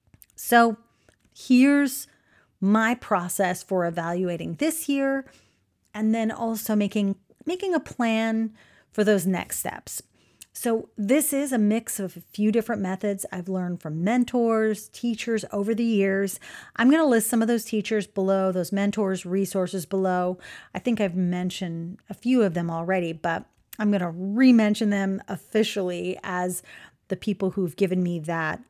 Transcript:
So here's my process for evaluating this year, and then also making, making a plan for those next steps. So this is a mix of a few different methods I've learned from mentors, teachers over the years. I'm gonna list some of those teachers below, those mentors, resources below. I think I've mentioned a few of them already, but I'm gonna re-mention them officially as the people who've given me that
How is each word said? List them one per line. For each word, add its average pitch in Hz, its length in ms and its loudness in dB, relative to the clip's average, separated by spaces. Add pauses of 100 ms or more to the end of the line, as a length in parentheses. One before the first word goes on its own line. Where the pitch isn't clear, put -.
(360)
So 233 400 4 (580)
here's 277 720 4 (540)
my 220 340 2
process 180 680 -2
for 180 240 -2
evaluating 170 680 -4
this 311 340 -2
year, 269 340 0 (680)
and 220 200 2
then 226 160 0
also 220 460 -2
making, 202 400 0 (300)
making 359 260 -2
a 320 80 2
plan 226 720 -2 (400)
for 214 120 2
those 196 220 4
next - 340 -2
steps. - 420 -8 (500)
So 226 360 -4 (100)
this 240 340 2
is 277 200 -2
a 240 60 0
mix 214 420 0
of 185 160 -6
a 170 40 -18
few 208 300 -2
different 220 320 0
methods 190 480 -4
I've 180 180 -8
learned 180 320 -4
from 160 220 -6
mentors, 220 880 2
teachers 226 640 -4
over 202 240 0
the 233 80 0
years. 196 560 2 (340)
I'm 247 160 4
gonna 320 160 6
list 226 240 4
some 226 100 2
of 226 60 2
those 226 180 0
teachers 214 440 -2
below, 190 420 0
those 180 220 -2
mentors, 196 520 0
resources 185 640 -2
below. 180 520 0 (360)
I 180 60 -6
think 226 200 0
I've 185 140 0
mentioned 180 840 -4 (100)
a 190 40 -10
few 247 280 2
of 180 120 2
them 170 140 -2
already, 170 440 -2
but 165 340 -4 (320)
I'm 208 140 2
gonna 180 180 0
re-mention 214 800 4
them 196 380 0
officially 180 960 -2
as 180 400 -4 (440)
the 180 80 -4
people 190 360 -2
who've 180 240 -4
given 185 260 0
me 175 160 -2
that 160 520 -4